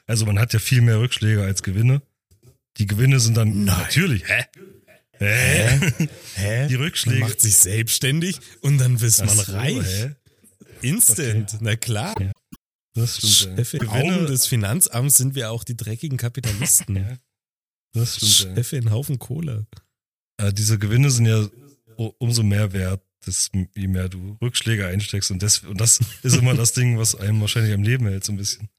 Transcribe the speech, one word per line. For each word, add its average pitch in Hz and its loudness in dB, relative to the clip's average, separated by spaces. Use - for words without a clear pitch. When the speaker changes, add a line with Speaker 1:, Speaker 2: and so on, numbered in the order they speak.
Speaker 1:
also 110 0
man 101 2
hat 117 2
ja 110 2
viel 123 2
mehr 117 4
Rückschläge 107 0
als 95 -2
Gewinne. 117 2
Die 104 0
Gewinne 123 4
sind 113 2
dann 107 2
Speaker 2:
Nein. 90 2
Speaker 1:
natürlich, 123 0
hä? 110 0
Hä? 127 2
Speaker 2:
Hä? 151 0
Hä? 107 -2
Speaker 1:
Die 131 0
Rückschläge. 131 -2
Speaker 2:
Man 117 0
macht - -2
sich 107 4
selbstständig 131 0
und 139 2
dann 127 4
ist 113 2
Speaker 1:
Ach 98 2
Speaker 2:
man - 2
Speaker 1:
so, 98 -2
Speaker 2:
reich. 123 -2
Speaker 1:
hä? 104 -4
Speaker 2:
Instant, 120 0
Speaker 1:
Okay. 107 -10
Speaker 2:
na 110 -2
klar. 120 -4
Speaker 1:
Ja. 98 -4
Das 117 -4
stimmt, 101 2
ja. 120 0
Speaker 2:
Chef, - -6
im 147 -4
Speaker 1:
Gewinne 113 0
Speaker 2:
Augen 175 0
des 135 0
Finanzamts 123 0
sind 131 0
wir 117 -6
auch 117 -8
die 123 -10
dreckigen 120 -8
Kapitalisten. 120 -2
Speaker 1:
<laughs> 98 -2
Ja. 127 -10
Das 117 -4
stimmt, 101 0
ja. 120 2
Speaker 2:
Chef, - -10
ein 117 0
Haufen 123 -2
Kohle. 127 -8
Speaker 1:
Äh, 101 0
diese 107 0
Gewinne 117 4
sind 117 4
ja 110 2
u-, 113 -6
umso 117 0
mehr 101 2
wert, 95 -2
des-, - -4
je 95 -6
mehr 92 -2
du 92 -14
Rückschläge 113 -2
einsteckst. 98 -4
Und 92 -6
das, 104 0
und 92 -8
das 117 4
ist 127 4
immer 127 4
das 117 0
Ding, 123 2
was 113 0
einem 104 0
wahrscheinlich 107 0
am 101 0
Leben 117 0
hält, 98 -4
so 107 -6
ein 101 -4
bisschen. 101 -8